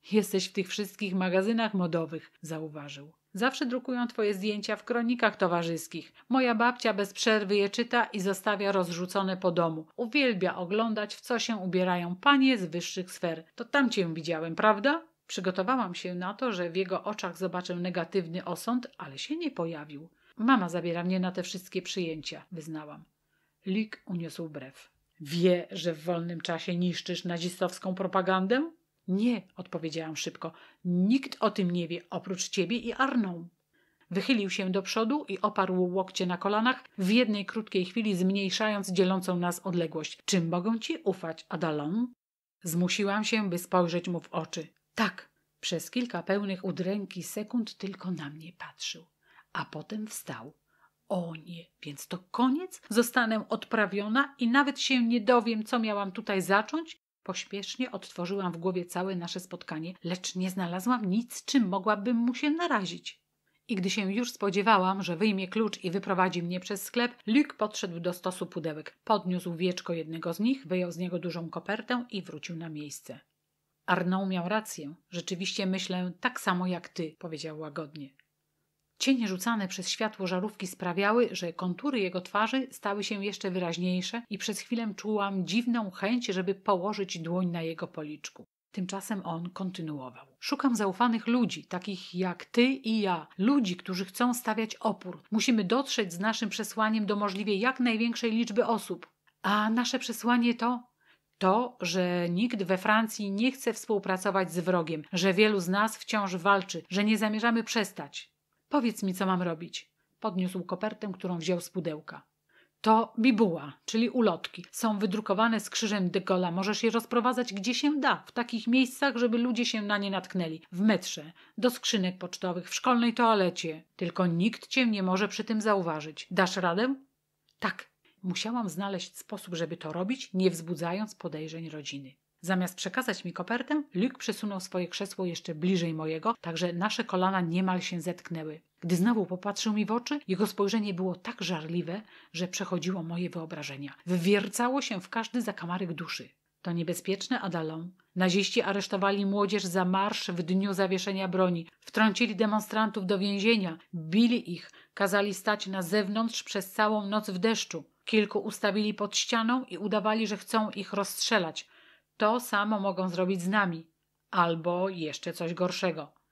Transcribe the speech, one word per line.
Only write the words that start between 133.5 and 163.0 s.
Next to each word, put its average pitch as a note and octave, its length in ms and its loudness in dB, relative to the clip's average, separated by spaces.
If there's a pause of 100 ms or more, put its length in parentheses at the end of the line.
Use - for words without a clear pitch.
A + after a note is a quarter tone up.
Luke A#3 240 0
przesunął G#3 420 -4
swoje F3+ 280 -4
krzesło F#3+ 380 -4
jeszcze E3+ 280 -6
bliżej E3+ 400 2
mojego, D#3+ 460 -2
tak E3 180 -6
że F3 140 0
nasze G#3 320 -2
kolana F#3 360 2
niemal F3+ 400 2
się F3 200 -4
zetknęły. D#3+ 600 -6 (200)
Gdy F3 160 2
znowu G#3 300 4
popatrzył G3+ 460 -2
mi G#3 140 2
w G#3+ 60 0
oczy, A#3+ 360 -2
jego F#3+ 180 2
spojrzenie G3+ 480 0
było F3+ 200 -2
tak A#3 280 -8
żarliwe, E3+ 600 -4 (300)
że E3+ 160 -4
przechodziło F#3 540 -2
moje E3+ 280 -4
wyobrażenia. D3 640 -8 (120)
Wwiercało G3+ 760 4
się G3+ 180 -4
w - 80 -18
każdy A3+ 340 -2
zakamarek F3+ 500 -2
duszy. - 360 -8 (340)
„To F3 100 -4
niebezpieczne, F3 680 -2
Adalon. E3 500 -4 (260)
Naziści F#3+ 460 4
aresztowali G3 640 2
młodzież G3 380 2
za F#3 200 2
marsz F#3+ 460 2
w F3+ 120 -2
dniu F#3+ 320 2
zawieszenia F#3+ 540 0
broni. F3+ 380 2 (140)
Wtrącili A3 560 2
demonstrantów G#3+ 680 0
do G3 120 2
więzienia, G3+ 600 2 (160)
bili F#3+ 580 4
ich, - 180 -10 (240)
kazali G3+ 400 2
stać G#3 320 -2
na F#3+ 160 -4
zewnątrz G#3 600 0
przez F#3+ 300 -6
całą G#3+ 340 2
noc G#3 240 -2
w F#3 80 -2
deszczu. G#3 460 0 (200)
Kilku G#3+ 340 4
ustawili G#3 560 0
pod G#3 220 -4
ścianą A#3+ 480 2
i F3 140 -10
udawali, G#3+ 480 2
że G3+ 100 -2
chcą A3 340 0
ich F#3+ 220 -8
rozstrzelać. G3 760 0 (480)
To A3 240 4
samo G#3 400 0
mogą F#3+ 280 0